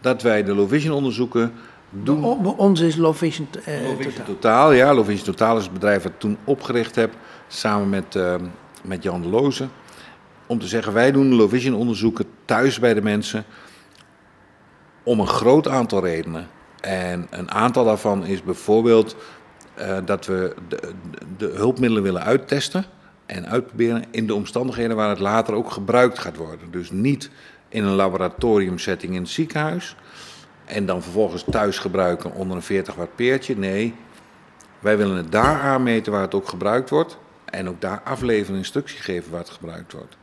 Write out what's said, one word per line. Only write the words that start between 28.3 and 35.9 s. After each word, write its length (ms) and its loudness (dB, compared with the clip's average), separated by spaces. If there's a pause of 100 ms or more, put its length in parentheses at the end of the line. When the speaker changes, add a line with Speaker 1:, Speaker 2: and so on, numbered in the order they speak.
Speaker 1:
in 60 -4
het 100 -8
ziekenhuis 680 -4 (680)
en 220 -6
dan 160 -2
vervolgens 480 -2
thuis 280 0
gebruiken 560 -2
onder 220 -6
een 60 -8
veertig 320 -4
watt 220 -10
peertje. 400 0
Nee, 380 -2 (840)
wij 180 2
willen 200 2
het 160 -6
daar 280 4
aanmeten 520 0